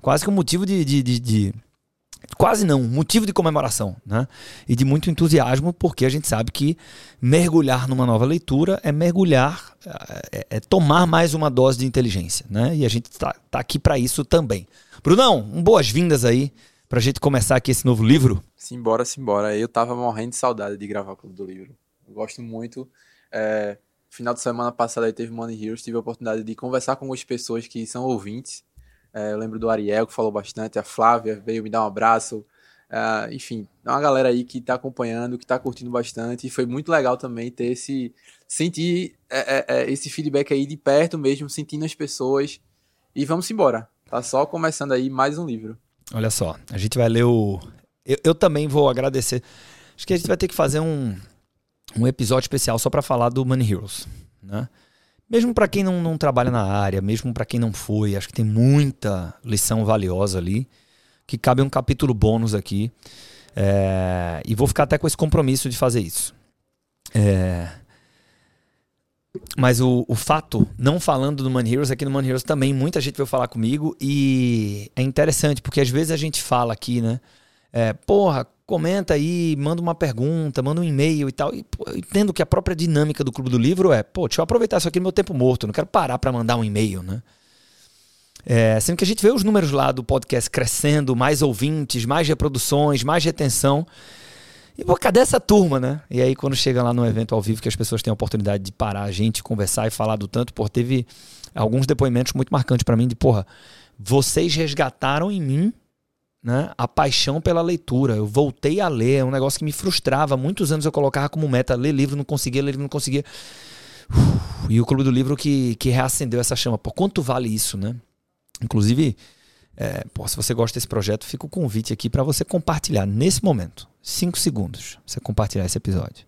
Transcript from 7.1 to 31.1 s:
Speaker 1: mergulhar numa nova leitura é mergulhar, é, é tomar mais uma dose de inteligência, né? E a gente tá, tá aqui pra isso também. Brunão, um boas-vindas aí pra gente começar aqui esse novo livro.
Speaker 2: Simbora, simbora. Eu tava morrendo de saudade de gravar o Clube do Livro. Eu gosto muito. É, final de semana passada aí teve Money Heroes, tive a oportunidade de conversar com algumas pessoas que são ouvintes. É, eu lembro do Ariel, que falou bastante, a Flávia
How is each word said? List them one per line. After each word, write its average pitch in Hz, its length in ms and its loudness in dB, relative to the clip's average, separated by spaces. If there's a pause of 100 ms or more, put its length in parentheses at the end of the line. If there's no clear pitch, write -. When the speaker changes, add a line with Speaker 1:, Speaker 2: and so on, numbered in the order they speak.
Speaker 1:
mergulhar 143 640 4
numa 131 200 0
nova 117 180 4
leitura 165 580 0
é 147 120 0
mergulhar, 170 840 2 (560)
é, - 200 -8
é 110 100 -2
tomar 170 440 6
mais 165 280 2
uma 156 160 0
dose 127 300 4
de 131 60 0
inteligência, 104 640 -2
né? 123 280 0
E 139 80 2
a 110 40 2
gente 117 200 -2
tá, - 260 -6 (160)
tá 131 80 -4
aqui - 180 -6
pra 139 220 2
isso 123 240 -2
também. 113 420 0 (380)
Brunão, 196 360 6 (140)
um 165 80 -4
boas-vindas 160 640 4
aí 127 300 2 (340)
pra 123 140 0
gente 131 180 0
começar 131 380 2
aqui 127 140 0
esse - 140 0
novo 113 200 4
livro. 117 360 6 (140)
Speaker 2:
Simbora, 117 480 -2
simbora. 107 540 -2
Eu 117 100 -2
tava 120 300 0
morrendo 120 320 -4
de 120 80 -10
saudade 104 400 -4
de 101 100 -12
gravar 101 240 -8
o 98 60 -14
Clube 92 180 -20
do 98 100 -12
Livro. 95 300 -18 (320)
Eu 104 60 -20
gosto 107 280 -12
muito. 117 460 -14 (420)
É, 107 480 -4 (320)
final 120 240 -6
de 120 80 -8
semana 120 320 -4
passada 117 340 -2
aí 107 60 -2
teve 113 180 -10
Money 113 320 -10
Heroes, 110 180 -10
tive 117 140 -10
a 117 60 -2
oportunidade 110 420 -6
de 110 100 -10
conversar 127 440 -4
com 139 80 -14
algumas 131 180 -10
pessoas 117 420 -6
que 113 220 -12
são 123 160 -10
ouvintes. 117 580 -6 (520)
É, 107 180 -6
eu 107 60 -4
lembro 110 200 -8
do 113 120 -2
Ariel, 107 360 0
que - 80 -20
falou 110 200 -2
bastante, 107 440 -8
a 104 60 -4
Flávia 110 640 0